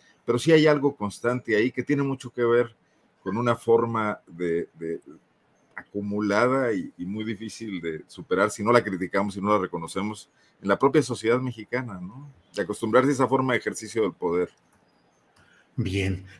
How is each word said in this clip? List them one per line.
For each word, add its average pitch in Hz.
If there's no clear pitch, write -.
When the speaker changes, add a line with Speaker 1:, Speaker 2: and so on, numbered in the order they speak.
Speaker 1:
pero 117
sí 135
hay 156
algo 143
constante 117
ahí 117
que 123
tiene 143
mucho 135
que 123
ver 117
con 95
una 120
forma 113
de, 85
de 82
acumulada 107
y, 90
y 87
muy 104
difícil 107
de 80
superar 92
si 104
no 110
la 120
criticamos, 98
si 98
no 101
la 104
reconocemos 92
en 98
la 101
propia 139
sociedad 120
mexicana, 120
¿no? 127
De 104
acostumbrarse 110
a 147
esa 127
forma 131
de 110
ejercicio 110
del 92
poder. 87
Speaker 2:
Bien, 98